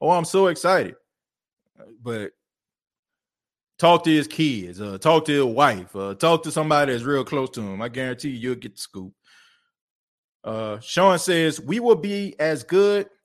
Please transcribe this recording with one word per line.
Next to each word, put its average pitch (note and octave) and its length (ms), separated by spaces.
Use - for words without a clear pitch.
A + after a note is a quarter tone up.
"Oh, D3+ 100
I'm F3 140
so F#3+ 220
excited." E3+ 500
But A2+ 300
talk E3+ 260
to D#3+ 60
his D3 160
kids, G2+ 540
uh, G2+ 180
talk D#3+ 280
to D3+ 60
his C3 220
wife, A#2 400
uh, G2 200
talk E3 300
to D#3 60
somebody D3 420
that's A#2 120
real C3+ 200
close C3+ 260
to B2 100
him. G2+ 220
I A#2+ 60
guarantee B2+ 420
you, B2 80
you'll B2 180
get - 200
the - 40
scoop. F#2+ 320
Uh, A2 380
Sean F3+ 380
says, E3 420
"We D#3+ 180
will A#3 180
be G3+ 440
as D3+ 240
good, G3+ 460